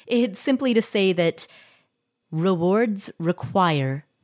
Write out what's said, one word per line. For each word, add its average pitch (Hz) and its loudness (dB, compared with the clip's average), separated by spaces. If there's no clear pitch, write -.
It's 233 0
simply 262 0
to 226 4
say 190 0
that 165 0
rewards 190 0
require 156 0